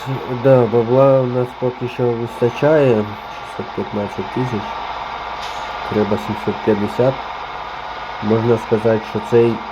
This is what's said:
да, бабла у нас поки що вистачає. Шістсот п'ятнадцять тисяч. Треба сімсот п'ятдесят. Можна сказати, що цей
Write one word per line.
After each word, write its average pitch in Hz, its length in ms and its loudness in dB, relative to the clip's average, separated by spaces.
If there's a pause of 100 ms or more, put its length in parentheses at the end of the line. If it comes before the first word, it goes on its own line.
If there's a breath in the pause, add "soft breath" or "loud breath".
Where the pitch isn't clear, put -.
(440)
да, 131 220 8
бабла 127 560 6
у 127 40 2
нас 123 220 0 (120)
поки 123 280 -2
що 123 160 -4
вистачає. 120 1000 2 (520)
Шістсот - 180 -8
п'ятнадцять 101 580 -6
тисяч. 117 320 -2 (1200)
Треба 104 280 0 (100)
сімсот 104 280 -4 (100)
п'ятдесят. 107 480 2 (1120)
Можна 110 340 4
сказати, 110 440 2 (100)
що 107 80 -4 (100)
цей 117 240 6 (180)